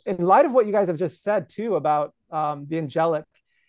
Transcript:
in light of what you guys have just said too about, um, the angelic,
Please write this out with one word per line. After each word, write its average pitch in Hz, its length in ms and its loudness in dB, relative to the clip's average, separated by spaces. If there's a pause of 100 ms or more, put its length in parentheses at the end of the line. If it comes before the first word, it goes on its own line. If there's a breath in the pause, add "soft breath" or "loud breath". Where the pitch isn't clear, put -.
in 196 140 -4
light 196 280 6
of 262 60 -2
what 233 140 4
you 202 60 -4
guys 202 160 2
have 165 80 -2
just 165 260 -6
said 202 260 -2
too 208 280 -4
about, 147 360 0 (180)
um, 147 360 -6
the 160 120 -4
angelic, 160 460 -2 (440)